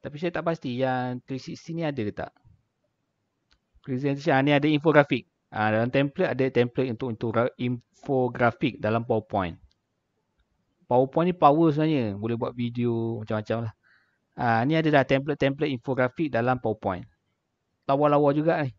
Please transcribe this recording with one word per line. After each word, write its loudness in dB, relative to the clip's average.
Tapi -14
saya -4
tak -4
pasti -4
yang -2
three -8
sixty -12
ni -4
ada -4
ke -2
tak. -10
Presentation, -2
ah, 4
ni 2
ada 4
infografik. 2
Ah, 0
dalam 0
template 0
ada 0
template 0
untuk, -6
untuk -4
ra-, 0
infografik -2
dalam -2
PowerPoint. -4
PowerPoint 2
ni -2
power 6
sebenarnya. 0
Boleh -4
buat -4
video -2
macam-macam -4
lah. -14
Ah, 0
ni 0
ada 2
dah 6
template-template 0
infografik -2
dalam 0
PowerPoint. -4
Lawa-lawa 4
juga 0
ni. -4